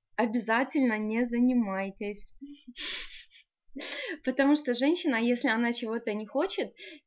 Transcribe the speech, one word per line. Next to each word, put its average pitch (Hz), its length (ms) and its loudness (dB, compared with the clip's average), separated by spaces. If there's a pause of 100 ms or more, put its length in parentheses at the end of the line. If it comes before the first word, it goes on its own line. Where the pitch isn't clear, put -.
(160)
обязательно 233 840 2
не 220 280 0
занимайтесь. 208 1080 0 (1900)
Потому 277 300 4
что 262 200 0
женщина, 285 420 2
если 240 320 2
она 233 240 2
чего-то 226 400 -4
не 214 140 -6
хочет 285 440 -2 (360)